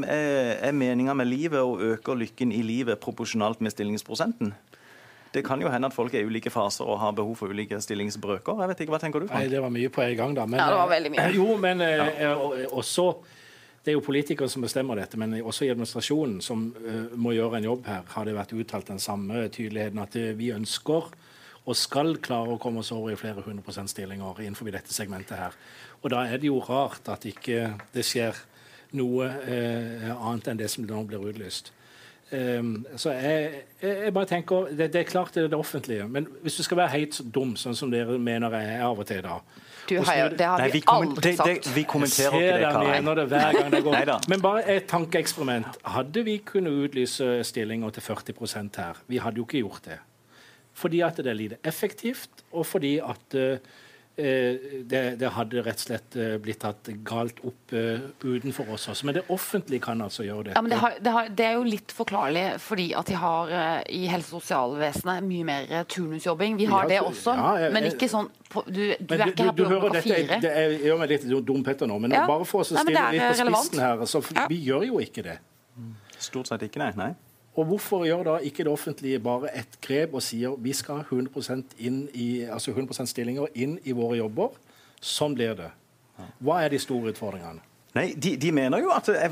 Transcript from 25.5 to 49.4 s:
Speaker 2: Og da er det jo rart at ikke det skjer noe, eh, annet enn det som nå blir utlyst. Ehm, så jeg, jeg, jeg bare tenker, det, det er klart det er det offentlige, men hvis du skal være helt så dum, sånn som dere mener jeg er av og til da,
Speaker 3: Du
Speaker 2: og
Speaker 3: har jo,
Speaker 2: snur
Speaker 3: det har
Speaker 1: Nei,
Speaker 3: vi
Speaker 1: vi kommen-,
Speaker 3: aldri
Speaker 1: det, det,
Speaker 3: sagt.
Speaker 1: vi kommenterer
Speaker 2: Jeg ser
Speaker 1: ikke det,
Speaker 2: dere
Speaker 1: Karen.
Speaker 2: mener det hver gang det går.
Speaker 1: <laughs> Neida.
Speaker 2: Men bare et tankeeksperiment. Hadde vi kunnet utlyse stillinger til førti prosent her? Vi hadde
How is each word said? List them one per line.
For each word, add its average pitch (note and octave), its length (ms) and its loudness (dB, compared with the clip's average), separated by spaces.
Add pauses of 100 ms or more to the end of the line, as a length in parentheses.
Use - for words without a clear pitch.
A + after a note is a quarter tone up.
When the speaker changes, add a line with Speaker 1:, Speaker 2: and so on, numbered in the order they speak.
Speaker 2:
Og C#3+ 100 -4
da B2 140 2
er A#2+ 160 -4
det D3 80 0
jo B2+ 160 2
rart C3 480 0
at - 160 -10
ikke A2+ 460 -4 (180)
det A#2+ 140 -2
skjer A#2 260 0 (640)
noe, B2+ 320 0 (140)
eh, A#2 640 -4
annet A#2 400 -4
enn A2+ 80 -4
det G#2+ 160 -4
som A#2 160 -6
nå A2 160 -4
blir G#2 240 -8
utlyst. G2+ 460 -10 (520)
Ehm, A#2+ 560 -2 (140)
så D#3+ 140 -4
jeg, D3 520 0 (160)
jeg, G3 140 -2 (120)
jeg G#3 80 2
bare F#3+ 160 2
tenker, F3+ 380 2 (100)
det, D#3+ 160 2
det F3 80 4
er E3+ 80 0
klart F3+ 240 0
det D#3+ 140 4
er - 20 -2
det D#3 80 2
offentlige, B2+ 520 -2
men C#3+ 180 -2 (160)
hvis D#3 160 -4
du E3+ 40 -2
skal F3 140 0
være E3+ 160 4
helt D3+ 240 -2
så C#3 80 -8
dum, B2 320 -2
sånn B2 180 -4
som C3 160 -4
dere A#2+ 300 2
mener A#2 320 0
jeg A2 220 -2
er B2 100 -2
av A#2 160 0
og G2+ 80 -6
til F#2+ 160 -4
da, F2 140 -6 (500)
Speaker 3:
Du F#3+ 80 2
Speaker 2:
og - 80 2
Speaker 3:
har D#3+ 140 6
jo, C3 80 6
Speaker 2:
snur D#3 100 -2
Speaker 3:
det E3+ 140 4
har F3+ 100 4
Speaker 1:
Nei, C3 80 4
Speaker 3:
vi C3+ 80 4
Speaker 1:
vi - 80 2
kommen-, F#3+ 240 8
Speaker 3:
aldri C#3+ 140 -2
Speaker 1:
det, F3 100 6
det, F3 240 4
Speaker 3:
sagt. C#3+ 160 -4
Speaker 1:
vi D3+ 120 2
kommenterer C#3 520 4
Speaker 2:
Jeg - 0 -
ser - 0 -
Speaker 1:
ikke F3+ 160 6
det, - 80 4
Speaker 2:
dere D3 140 4
Speaker 1:
Karen. A2+ 180 6
Speaker 2:
mener D3+ 300 4
det C#3 60 2
hver D3 280 6
gang C#3+ 160 4
det D3 120 6
går. D3 120 6
Speaker 1:
<laughs> - 20 6
Neida. C3+ 280 4
Speaker 2:
Men F#3 180 4
bare G3+ 240 4
et G3 200 2
tankeeksperiment. D#3 960 0
Hadde C#3+ 400 -2
vi G#3+ 140 0
kunnet D#3+ 460 0
utlyse B2+ 460 0 (140)
stillinger A2 520 -4
til - 80 -10
førti - 320 -6
prosent G#2 400 -8
her? - 320 -8
Vi B2 160 -2
hadde A#2 160 -2